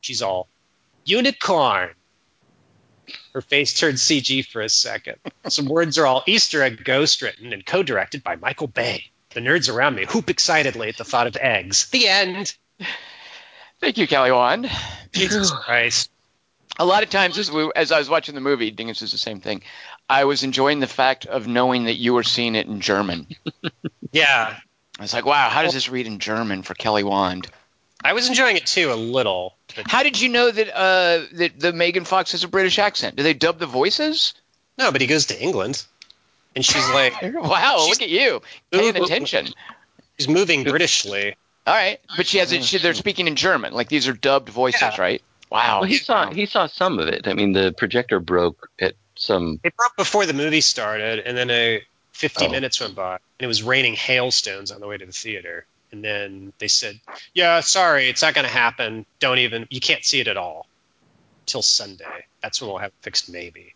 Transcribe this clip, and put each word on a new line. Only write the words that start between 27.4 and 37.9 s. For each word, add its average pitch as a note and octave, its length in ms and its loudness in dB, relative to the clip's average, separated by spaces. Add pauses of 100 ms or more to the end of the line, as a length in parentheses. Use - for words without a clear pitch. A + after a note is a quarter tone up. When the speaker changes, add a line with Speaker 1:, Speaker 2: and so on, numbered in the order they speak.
Speaker 1:
I C#3+ 80 4
was A#3+ 160 0
enjoying B3+ 300 4
it, - 80 -4
too, E3 260 2
a - 20 2
little. A2+ 600 -2 (200)
But G#2+ 160 -8
Speaker 2:
How B3 120 4
did C#4 180 0
you B3+ 80 2
know A#3+ 220 4
that, G#3+ 260 -2
uh, F3+ 560 4
that E3+ 260 -2
the E3+ 140 2
Megan F3 320 0
Fox F#3 280 0
has F3+ 120 -2
a F3+ 40 -8
British F#3 300 2
accent? G3+ 380 0
Do C#3 60 -2
they D#3 100 4
dub D#3+ 260 0
the E3 80 -6
voices? G3+ 680 0 (420)
Speaker 1:
No, B3+ 160 2
but C3 80 2
he C3 60 2
goes D3 200 2
to F#2 160 -8
England. B2+ 400 -2 (720)
And C3 100 -4
she's - 260 2
like, C3+ 320 4
Speaker 2:
<laughs> - 0 -
Wow, A3 540 0 (100)
Speaker 1:
she's - 20 2 (120)